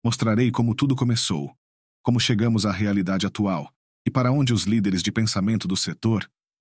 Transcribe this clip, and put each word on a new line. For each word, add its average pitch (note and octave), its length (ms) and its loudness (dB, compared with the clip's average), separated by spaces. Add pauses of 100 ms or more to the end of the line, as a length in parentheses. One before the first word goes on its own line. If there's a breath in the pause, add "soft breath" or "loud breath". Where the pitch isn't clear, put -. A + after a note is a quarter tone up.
Mostrarei A2+ 480 2
como A#2 240 0
tudo C3+ 220 0
começou, A2+ 580 -2 (480)
como A#2+ 200 2
chegamos A2+ 440 0
à G2+ 60 0
realidade F#2+ 560 -2
atual, F#2 420 -4 (380)
e - 20 2
para B2+ 220 0
onde C3 220 2
os G2+ 100 0
líderes G2 400 0
de G#2 80 -2
pensamento G#2+ 560 -2
do F#2 80 -2
setor G2+ 500 -2 (360)